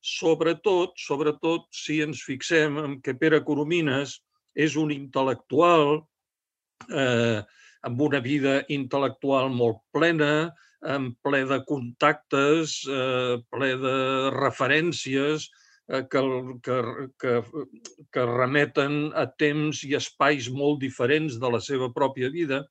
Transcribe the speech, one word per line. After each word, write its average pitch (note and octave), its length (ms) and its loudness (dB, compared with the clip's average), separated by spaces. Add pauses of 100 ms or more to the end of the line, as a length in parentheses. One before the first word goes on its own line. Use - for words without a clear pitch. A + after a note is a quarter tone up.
Sobretot, E3+ 960 0
sobretot, D3+ 760 -2
si - 300 -4
ens D3+ 200 -6
fixem D3 560 0
en C#3 220 -6
que C3 140 -4
Pere D3+ 300 4
Coromines D3 760 -2 (340)
és D3 220 0
un D#3 160 0
intel·lectual, C#3+ 1120 2 (840)
eh, A#2 500 2 (420)
amb A#2+ 160 -4
una C#3+ 200 2
vida C3+ 480 0
intel·lectual C3+ 840 0
molt A#2 280 2 (120)
plena, D#3 640 2 (300)
en C3+ 300 -4 (100)
ple C#3 240 0
de C3+ 160 0
contactes, D3 1200 0
eh, B2+ 480 0 (140)
ple C3 260 -2
de C3 200 0 (340)
referències, C#3 1160 0 (400)
eh, C3 220 -2
que, C3+ 120 0 (400)
que, B2+ 160 -2 (400)
que, C3 140 -2 (800)
que B2+ 160 0
remeten C#3+ 840 0
a D3 120 0
temps D3+ 580 0
i C#3 120 -4
espais C3+ 540 0
molt C#3 300 0
diferents C3+ 600 0
de B2+ 100 0
la A#2 100 0
seva B2+ 320 -2
pròpia C3 360 0
vida C#3+ 320 -2 (100)